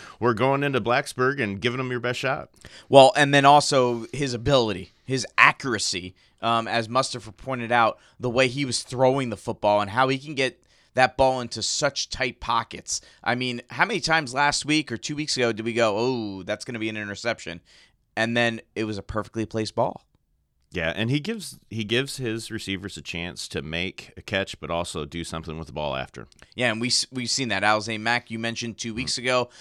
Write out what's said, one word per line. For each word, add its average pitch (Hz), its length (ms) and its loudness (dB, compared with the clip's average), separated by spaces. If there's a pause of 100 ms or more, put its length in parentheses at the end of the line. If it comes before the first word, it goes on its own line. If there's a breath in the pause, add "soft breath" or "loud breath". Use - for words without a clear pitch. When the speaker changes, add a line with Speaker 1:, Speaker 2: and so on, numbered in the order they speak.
(200 loud breath)
Speaker 1:
or 120 140 4
going 135 280 2
into 139 180 0
Blacksburg 127 600 0
and 98 180 -4
giving 120 180 -2
them 127 120 -4
your 123 100 -6
best 123 200 -4
shot. 143 300 -4 (380 loud breath)
Speaker 2:
Well, 131 280 12
and 143 180 6
then 139 100 8
also 127 680 6
his 131 220 -4
ability, 113 580 2 (120)
his 131 220 -4 (100)
accuracy, 107 800 2 (260 soft breath)
um, 113 280 0
as 110 180 0
Mustipher 117 500 -4
pointed 120 360 -6
out, 117 260 4 (220 soft breath)
the 123 100 -2
way 127 160 4
he 131 180 -2
was 123 200 -4
throwing 127 460 2
the 107 60 -6
football 104 440 0
and 101 100 -2
how 123 180 4
he 135 100 0
can 147 180 -12
get 131 260 -2 (360 soft breath)
that 127 180 4
ball 131 240 2
into 113 220 -8
such - 480 -2
tight 131 300 -6
pockets. - 600 -4 (220 soft breath)
I 120 140 0
mean, 123 340 -4
how 131 140 0
many 196 160 -2
times 156 340 -2
last 143 300 0
week 151 260 0
or 117 60 -6
two 147 180 -8
weeks 147 220 -4
ago 120 160 2
did 110 120 -6
we 117 80 -2
go, 110 240 2
"Oh, 110 460 -2
that's 104 220 -6
gonna 120 160 -10
be 110 80 -2
an 107 80 -6
interception"? 101 640 -6 (580 soft breath)
And 117 180 0
then 117 240 2 (140)
it 110 100 -2
was 107 140 -4
a 98 40 -10
perfectly 107 440 -6
placed 110 280 -4
ball. - 280 -2 (680)
Speaker 1:
Yeah, 82 240 -2
and 110 140 -2
he 139 100 0
gives, 190 400 -10 (120)
he 110 120 -6
gives 120 360 -2
his 113 320 -6
receivers 98 480 -8
a - 20 -12
chance 85 480 -8
to 78 140 -6
make 82 560 -6
a - 20 -16
catch, 98 400 -4
but 73 100 -8
also 85 360 -4
do 82 180 -8
something 80 320 -10
with 80 120 -12
the - 40 -16
ball 71 240 -4
after. 64 300 -10 (280 loud breath)
Speaker 2:
Yeah, 123 160 -2
and 110 80 -4
we 120 100 -2
s-, - 220 0
we've 123 200 -6
seen 131 180 -2
that. 98 140 -2
Alize 107 360 2
Mack, 117 320 -2
you 113 80 -8
mentioned 113 380 -6
two 117 160 -8
weeks 123 200 -6
Speaker 1:
Mm-hmm. 120 120 -6
Speaker 2:
ago, 127 240 0 (120 loud breath)